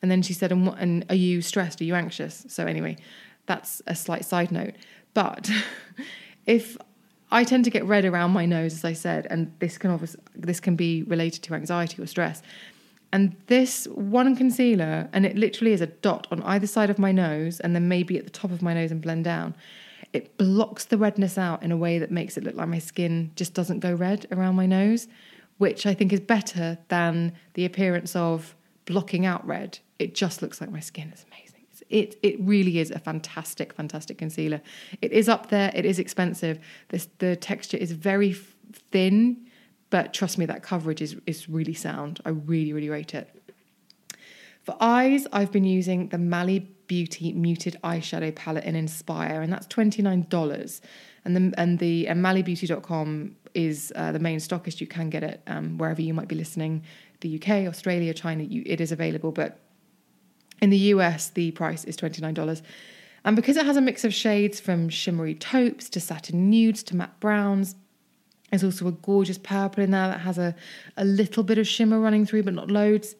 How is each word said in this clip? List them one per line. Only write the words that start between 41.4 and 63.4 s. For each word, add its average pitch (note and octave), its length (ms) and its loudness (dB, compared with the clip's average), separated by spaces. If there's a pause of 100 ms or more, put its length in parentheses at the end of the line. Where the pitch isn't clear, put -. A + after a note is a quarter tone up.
really D#3+ 260 -2
sound. D3+ 520 -8
I - 40 -6
really, D#3 440 -2
really D3+ 160 -6
rate D3+ 240 -8
it. - 400 -14 (1120)
For - 160 -8
eyes, B3+ 520 4
I've G3+ 200 0
been G3 140 4
using F#3 440 2
the - 80 -4
Mally F3 420 0 (280)
Beauty E3+ 460 -4
Muted E3+ 500 -2
Eyeshadow E3 520 -4
Palette D#3+ 280 -6
in E3 120 -2
Inspire, D#3+ 680 -4
and D#3+ 100 -2
that's F#3+ 160 -6
twenty-nine G3+ 600 2
dollars. D#3 520 -4 (440)
And F3+ 100 0
the, F#3 240 2
and F3 200 2
the, E3+ 280 0
and E3+ 140 0
mally F#3 200 2
beauty F3 260 -4
dot D#3+ 160 -4
com D3+ 520 -6 (180)
is, D#3+ 420 -2
uh, D#3+ 160 -4
the D#3 80 -4
main D#3+ 200 -2
stockist. E3+ 420 -8
You - 60 -10
can E3 220 -6
get D3+ 140 -6
it, - 240 -8
um, E3 300 -6
wherever D#3+ 240 -2
you D#3+ 120 -2
might D#3+ 140 -4
be D#3+ 80 -6
listening, D#3+ 480 -6 (380)
the E3 80 -6
U D#3 100 -6
K, G3 280 0
Australia, F3 460 -2
China, D#3+ 300 -6
you, - 220 -6
it E3 160 -2
is D#3+ 100 -2
available. D#3+ 400 -4
But - 280 -6 (1000)
in G#3 80 6
the G3+ 80 8
U G3 240 6
S, E3+ 280 0
the E3+ 220 -2
price D#3+ 340 -6
is D#3 100 -10
twenty-nine D#3+ 380 -6
dollars. D#3+ 280 -4 (640)
And G#3+ 100 4
because B3+ 220 4